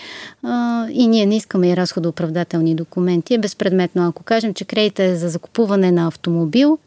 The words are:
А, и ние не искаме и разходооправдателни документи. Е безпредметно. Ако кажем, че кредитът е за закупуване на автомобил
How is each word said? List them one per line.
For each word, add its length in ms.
А, 460
и 180
ние 180
не 100
искаме 340
и 80
разходооправдателни 1000
документи. 580
Е 40
безпредметно. 720
Ако 160
кажем, 300
че 120
кредитът 340
е 160
за 140
закупуване 640
на 160
автомобил 800